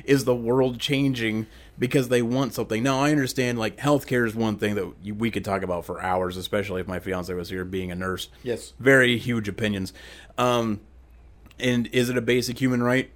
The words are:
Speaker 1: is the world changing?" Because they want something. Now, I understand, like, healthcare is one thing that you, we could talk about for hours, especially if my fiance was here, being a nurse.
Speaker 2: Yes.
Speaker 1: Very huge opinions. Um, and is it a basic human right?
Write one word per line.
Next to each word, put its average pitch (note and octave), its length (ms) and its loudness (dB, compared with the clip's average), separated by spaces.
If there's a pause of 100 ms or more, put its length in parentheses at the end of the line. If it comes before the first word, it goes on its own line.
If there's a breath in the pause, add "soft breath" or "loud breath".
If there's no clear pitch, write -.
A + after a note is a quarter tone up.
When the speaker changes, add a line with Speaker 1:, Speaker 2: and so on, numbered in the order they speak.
Speaker 1:
is C3+ 200 4
the B2 100 4
world B2 460 0
changing?" A#2+ 680 0 (320 loud breath)
Because B2 320 0
they A#2+ 120 4
want B2 300 0
something. A2 300 -2
Now, C3+ 180 2
I C#3+ 100 2
understand, B2+ 480 0
like, A2 200 -4
healthcare C3 480 2
is G#2+ 100 -2
one A2 200 2
thing G#2 200 0
that F#2 160 -4 (100)
you, G#2 120 -8
we A2+ 180 0
could G2 120 -4
talk G2 180 -2
about F2 240 -4
for F2 160 -8
hours, F#2 340 0
especially F#2 460 -4
if F2 40 -8
my F2+ 140 -6
fiance F#2 320 -6
was F2+ 160 -6
here, F#2 160 -6
being F#2 260 -4
a F2 60 -6
nurse. F#2 320 -6 (160)
Speaker 2:
Yes. A#2 340 -8
Speaker 1:
Very B2 400 6
huge A2 300 -2
opinions. G2 440 -2 (460 loud breath)
Um, A#2+ 420 2 (760)
and A#2+ 340 0
is B2 180 2
it B2+ 60 -2
a B2 40 2
basic A#2+ 400 0
human B2+ 220 0
right? B2+ 340 2